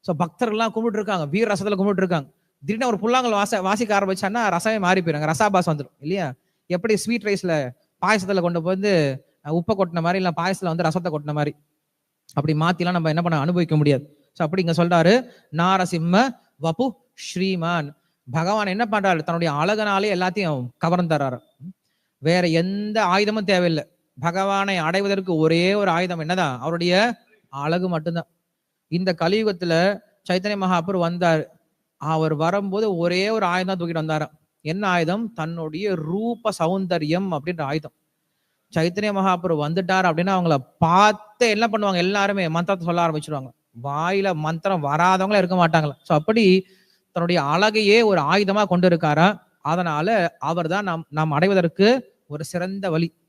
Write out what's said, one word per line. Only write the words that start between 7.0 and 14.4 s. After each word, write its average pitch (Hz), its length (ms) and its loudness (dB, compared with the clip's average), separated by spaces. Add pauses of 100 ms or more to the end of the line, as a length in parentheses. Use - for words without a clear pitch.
ரைஸ்ல 175 480 -2 (360)
பாயசத்துல 196 340 2
கொண்டு 175 220 0
போய் 180 120 -2
வந்து, 175 500 0 (200)
அஹ், - 20 -12
உப்பை 170 300 -2
கொட்டின 170 240 0
மாதிரி, 170 160 0
இல்ல 185 200 0
பாயசத்துல 175 400 -2
வந்து 180 60 -2
ரசத்தை 165 220 0
கொட்டின 151 280 -6
மாதிரி, 147 240 -2 (760)
அப்படி 151 240 0
மாத்திலாம் 170 320 0
நம்ம 165 180 0
என்ன 160 140 0
பண்ண 165 160 0
அனுபவிக்க 160 380 0
முடியாது. 143 400 2 (160)
So 170 120 -4